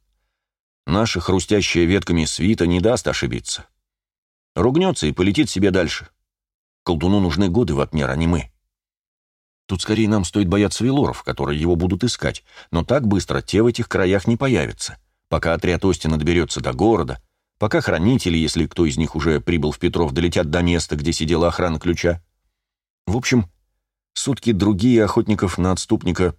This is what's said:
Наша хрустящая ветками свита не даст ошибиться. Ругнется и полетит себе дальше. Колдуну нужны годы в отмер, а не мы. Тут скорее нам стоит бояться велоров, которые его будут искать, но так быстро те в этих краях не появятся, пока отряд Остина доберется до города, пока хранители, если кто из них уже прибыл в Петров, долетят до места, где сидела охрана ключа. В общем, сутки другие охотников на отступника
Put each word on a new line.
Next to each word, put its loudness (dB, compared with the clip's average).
Наша 0
хрустящая 0
ветками 2
свита 0
не 2
даст 0
ошибиться. -6
Ругнется 2
и -2
полетит 0
себе 2
дальше. -2
Колдуну 2
нужны 0
годы 0
в 0
отмер, -2
а -4
не 0
мы. -2
Тут -4
скорее 0
нам 2
стоит 0
бояться 0
велоров, 0
которые -4
его 2
будут 0
искать, -4
но 0
так 0
быстро 0
те 0
в 4
этих -2
краях 0
не 2
появятся, -2
пока 0
отряд 0
Остина 0
доберется 0
до -4
города, 0
пока 0
хранители, 2
если 0
кто 0
из -2
них -2
уже 0
прибыл -2
в -12
Петров, 0
долетят 0
до 0
места, 0
где -2
сидела 0
охрана -2
ключа. -2
В -2
общем, 0
сутки -2
другие 4
охотников 0
на 2
отступника -2